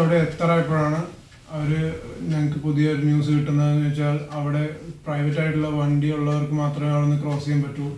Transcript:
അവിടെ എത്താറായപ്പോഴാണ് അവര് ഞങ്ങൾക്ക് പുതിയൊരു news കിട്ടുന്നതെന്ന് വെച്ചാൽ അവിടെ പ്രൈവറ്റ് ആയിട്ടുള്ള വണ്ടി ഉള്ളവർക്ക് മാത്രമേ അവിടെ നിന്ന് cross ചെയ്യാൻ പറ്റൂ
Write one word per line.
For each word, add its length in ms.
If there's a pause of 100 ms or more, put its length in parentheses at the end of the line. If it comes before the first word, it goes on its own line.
അവിടെ 160 (100)
എത്താറായപ്പോഴാണ് 720 (560)
അവര് 240 (500)
ഞങ്ങൾക്ക് 320
പുതിയൊരു 460
news 260
കിട്ടുന്നതെന്ന് 540
വെച്ചാൽ 280 (220)
അവിടെ 240 (420)
പ്രൈവറ്റ് 360
ആയിട്ടുള്ള 280 (120)
വണ്ടി 340
ഉള്ളവർക്ക് 460
മാത്രമേ 340
അവിടെ 120
നിന്ന് 160
cross 220
ചെയ്യാൻ 200
പറ്റൂ 220 (120)